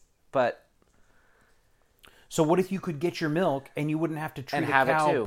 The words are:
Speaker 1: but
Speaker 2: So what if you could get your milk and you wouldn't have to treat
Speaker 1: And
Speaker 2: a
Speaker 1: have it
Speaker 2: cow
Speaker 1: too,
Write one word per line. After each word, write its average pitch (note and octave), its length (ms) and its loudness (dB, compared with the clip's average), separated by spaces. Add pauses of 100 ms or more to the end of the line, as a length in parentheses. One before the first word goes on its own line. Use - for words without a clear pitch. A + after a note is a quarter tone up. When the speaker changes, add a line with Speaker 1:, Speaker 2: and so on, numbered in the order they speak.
(320)
Speaker 1:
but B2 340 0 (1600)
Speaker 2:
So - 160 2
what E3+ 160 4
if F#3 120 -2
you F#3+ 80 -4
could D#3 200 -8
get E3+ 200 -4
your D#3 120 -2
milk D3+ 440 -2
and D3+ 140 -4
you D3+ 80 -2
wouldn't D#3 220 -4
have D#3 160 -10
to C#3 80 -12
treat C#3+ 160 -6
Speaker 1:
And C#3+ 100 -2
Speaker 2:
a - 20 0
Speaker 1:
have C3+ 180 4
it - 20 2
Speaker 2:
cow D#3 200 2
Speaker 1:
too, B2 160 0